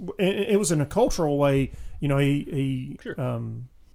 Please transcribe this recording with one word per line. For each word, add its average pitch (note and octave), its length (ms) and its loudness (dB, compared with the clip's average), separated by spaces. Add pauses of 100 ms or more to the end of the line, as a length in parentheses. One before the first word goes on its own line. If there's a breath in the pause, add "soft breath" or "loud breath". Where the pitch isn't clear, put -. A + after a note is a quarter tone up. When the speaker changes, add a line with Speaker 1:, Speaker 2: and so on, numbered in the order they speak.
(180)
Speaker 1:
it, G3 320 0
it G3+ 80 6
was F#3 140 0
in D3+ 80 2
a C#3 60 2
cultural E3+ 520 2
way, C#3 320 4 (300 loud breath)
you C#3+ 80 0
know, C#3 100 2
he, C#3+ 320 2
he, C3+ 500 -4
Speaker 2:
Sure. - 200 -10
Speaker 1:
um, A#2 480 -6 (260)